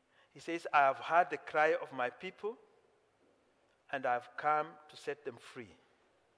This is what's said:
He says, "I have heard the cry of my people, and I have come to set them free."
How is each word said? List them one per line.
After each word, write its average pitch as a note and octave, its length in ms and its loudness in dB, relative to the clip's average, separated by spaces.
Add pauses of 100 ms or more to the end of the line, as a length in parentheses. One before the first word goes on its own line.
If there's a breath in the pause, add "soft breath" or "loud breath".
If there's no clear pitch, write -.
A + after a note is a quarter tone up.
(340 soft breath)
He C#3+ 60 -20
says, E3 320 -6
"I D3 80 8
have C3+ 180 4
heard E3+ 320 4
the D3 80 -4
cry D#3 360 2
of C#3 180 -6
my B2 180 -2
people, G3+ 480 -10 (1300)
and C3+ 120 -4
I B2 100 2
have - 220 -6
come D3+ 380 0 (140)
to - 80 -20
set - 280 -10
them B2 120 -10
free." G#2+ 400 -16 (600)